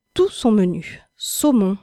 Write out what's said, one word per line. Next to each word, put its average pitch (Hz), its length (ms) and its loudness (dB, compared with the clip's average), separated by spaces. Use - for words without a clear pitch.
tout 381 160 0
son - 220 0
menu. 180 500 0
Saumon, 202 640 0